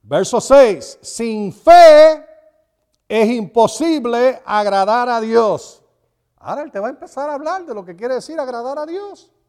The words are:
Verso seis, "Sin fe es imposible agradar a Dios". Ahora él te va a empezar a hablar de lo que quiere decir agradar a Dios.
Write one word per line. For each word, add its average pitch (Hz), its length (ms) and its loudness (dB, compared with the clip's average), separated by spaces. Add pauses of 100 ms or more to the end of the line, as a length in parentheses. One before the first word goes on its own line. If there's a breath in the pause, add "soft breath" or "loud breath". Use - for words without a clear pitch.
Verso 185 400 -4
seis, 240 640 2
"Sin 214 500 -10
fe 311 720 6 (840)
es 214 220 0
imposible 240 1160 -2
agradar 208 640 -2
a 233 120 -4
Dios". 220 640 -2 (540)
Ahora 151 260 -12
él 311 80 -14
te 202 80 -12
va 202 80 -8
a 247 40 -6
empezar 294 380 -12
a 302 60 -8
hablar 330 320 -10
de 262 80 -12
lo 202 100 -14
que 175 120 -20
quiere 240 180 -8
decir 302 240 -12
agradar 254 400 -10
a 302 80 -10
Dios. 381 460 -16 (160)